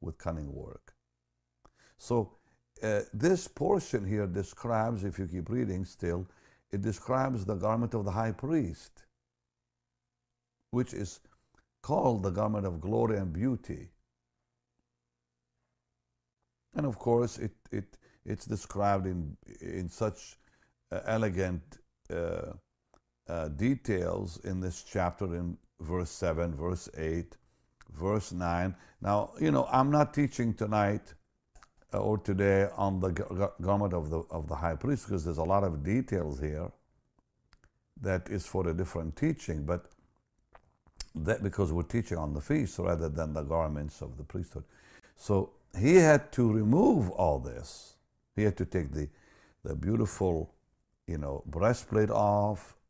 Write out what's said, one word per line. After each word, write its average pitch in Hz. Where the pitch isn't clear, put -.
with 87
cunning 78
work." 65
So, 113
uh, 107
this 170
portion 156
here 101
describes, 110
if 98
you 95
keep 87
reading 101
still, 87
it 98
describes 123
the 101
garment 113
of 104
the 98
high 110
priest, 131
which 123
is -
called 123
the 95
garment 104
of 85
glory 110
and 92
beauty. 110
And 151
of 120
course, 120
it, -
it, 101
it's -
described 101
in, 87
in 87
such, -
uh, 90
elegant, 95
uh, 85
uh, 82
details 92
in 92
this 92
chapter 90
in 87
verse 87
seven, 85
verse 85
eight, 80
verse 95
nine. 90
Now, 101
you 156
know, 135
I'm 131
not 147
teaching 123
tonight, 104
uh, 101
or 104
today 98
on 98
the 92
gar-, -
gar-, 95
garment 98
of 80
the, 80
of 80
the 76
high 82
priest, 131
because 95
there's 80
a 80
lot 98
of 78
details 82
here 76
that 92
is 98
for 92
a 82
different 82
teaching, 85
but 87
that 80
because 95
we're 85
teaching 110
on 76
the 73
feast 143
rather 85
than 78
the 78
garments 76
of 65
the 69
priesthood. 85
So -
he 135
had 156
to 117
remove 123
all 80
this. -
He 104
had 104
to -
take 76
the, 73
the 78
beautiful, 92
you 82
know, 71
breastplate 107
off, 104